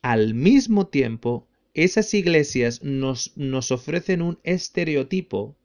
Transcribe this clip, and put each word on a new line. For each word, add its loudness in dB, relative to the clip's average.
Al 2
mismo 4
tiempo, -2
esas 0
iglesias 0
nos, -4
nos -4
ofrecen -2
un -2
estereotipo -4